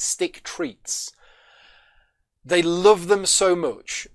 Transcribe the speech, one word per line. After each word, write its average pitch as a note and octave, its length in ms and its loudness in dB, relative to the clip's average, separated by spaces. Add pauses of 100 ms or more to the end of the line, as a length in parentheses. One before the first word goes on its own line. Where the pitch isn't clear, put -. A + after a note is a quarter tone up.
stick - 420 -6
treats. - 680 -10 (1300)
They E3+ 180 0
love F3 460 4
them G3 180 2
so F3+ 300 2
much - 600 -8